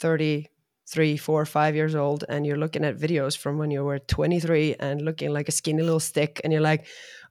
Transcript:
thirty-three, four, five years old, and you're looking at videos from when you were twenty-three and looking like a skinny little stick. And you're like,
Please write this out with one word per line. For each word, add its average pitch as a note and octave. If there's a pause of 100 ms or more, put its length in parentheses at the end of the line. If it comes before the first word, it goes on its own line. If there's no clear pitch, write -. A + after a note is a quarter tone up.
thirty-three, D#3
four, D#3
five D3+
years D#3
old, D3
and D3
you're D3
looking D#3
at C#3
videos D3
from D3
when D3+
you C#3
were C#3
twenty-three D#3
and C#3+
looking D#3
like D3
a D#3+
skinny D#3
little E3
stick. D3+
And D#3+
you're D#3
like, D#3 (440)